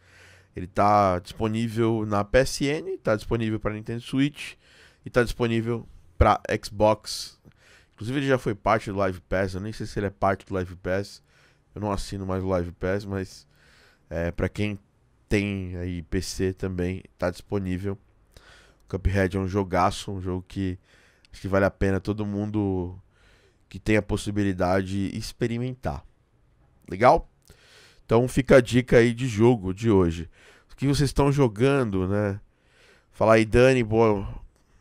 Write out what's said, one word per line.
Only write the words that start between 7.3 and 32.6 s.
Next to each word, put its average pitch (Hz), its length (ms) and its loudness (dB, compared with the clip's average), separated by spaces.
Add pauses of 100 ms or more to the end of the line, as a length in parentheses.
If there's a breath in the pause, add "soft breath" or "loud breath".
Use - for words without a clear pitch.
Inclusive 127 240 -6
ele 135 100 -2
já 135 80 6
foi 117 180 -4
parte 107 360 0
do 98 80 -4
Live 95 240 -2
Pass, 95 320 -2
eu 92 80 -8
nem 110 100 -10
sei 107 140 -10
se - 120 -10
ele 101 100 -2
é - 20 -4
parte 98 340 -2
do - 80 -12
Live 92 240 -6
Pass. 92 460 -6 (520 soft breath)
Eu - 60 -12
não 104 100 -4
assino 98 360 -6
mais 92 180 -4
o 95 40 -4
Live 90 240 -2
Pass, 98 340 -4
mas, 98 420 -10 (640 soft breath)
é, 85 200 -4
pra 90 200 -4
quem 104 280 -4 (480)
tem 98 500 -2
aí 87 260 -6
P 92 180 -4
C 92 320 -4
também, 92 500 -4 (160)
tá 90 120 -2
disponível. 98 680 -6 (880 soft breath)
Cuphead 95 500 -2
é 98 40 0
um 95 80 -4
jogaço, 95 640 0
um 95 80 -8
jogo 92 260 -6
que 95 320 -6 (540 soft breath)
acho - 80 -20
que 98 80 -8
vale 98 160 4
a 95 60 2
pena 95 280 0
todo 104 280 -4
mundo 101 720 -4 (720 soft breath)
que 95 120 -14
tem 110 160 2
a 104 60 2
possibilidade 98 1120 -2
experimentar. 117 880 -6 (840)
Legal? 120 400 2 (760 soft breath)
Então 120 240 4
fica 135 300 6
a - 20 12
dica 123 380 4
aí 117 140 6
de 120 140 -4
jogo 107 480 4
de 113 160 0
hoje. 85 400 2 (400 soft breath)
O - 60 -20
que 131 100 -4
vocês 139 220 0
estão 143 240 2
jogando, 120 720 0
né? 101 320 -2 (720 soft breath)